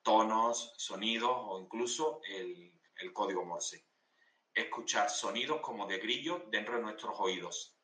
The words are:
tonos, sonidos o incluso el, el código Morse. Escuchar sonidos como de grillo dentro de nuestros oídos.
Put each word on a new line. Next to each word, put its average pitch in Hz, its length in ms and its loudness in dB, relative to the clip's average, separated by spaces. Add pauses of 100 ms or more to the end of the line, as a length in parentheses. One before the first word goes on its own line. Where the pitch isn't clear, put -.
tonos, 113 760 6
sonidos 113 540 0
o 95 300 -2
incluso 123 640 -2
el, 90 460 -10 (220)
el 90 180 -10
código 92 320 -2
Morse. 85 400 -8 (680)
Escuchar 113 560 0
sonidos 120 520 -2
como 104 240 -4
de 95 140 -2
grillo 123 500 -2
dentro 107 260 -2
de 113 60 2
nuestros 107 380 -6
oídos. 90 640 -4